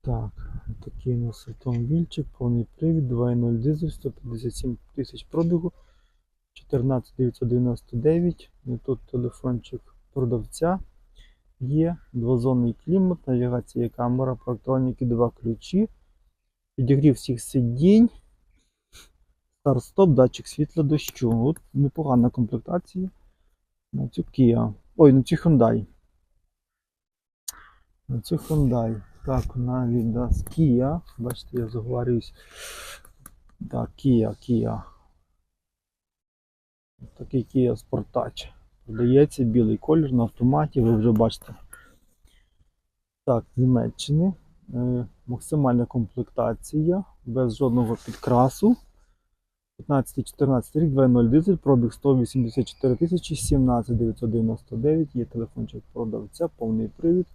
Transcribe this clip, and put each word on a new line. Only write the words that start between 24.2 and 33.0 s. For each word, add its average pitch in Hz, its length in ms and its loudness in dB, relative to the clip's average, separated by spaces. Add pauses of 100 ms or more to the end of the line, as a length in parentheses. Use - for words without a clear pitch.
Kia. 117 520 2 (220)
Ой, 143 180 8
на 131 100 4
цю 170 120 -2
Hyundai. 117 500 4 (2250)
На 123 140 -6
цю - 140 -4
Hyundai. 120 640 -2 (240)
Так, 131 300 -4
вона 123 320 -2
від 117 260 0
нас 120 320 -2
Kia. 143 560 0 (160)
Бачите, 120 400 -8
я 117 100 -4
заговорююсь. 120 680 -4 (1400)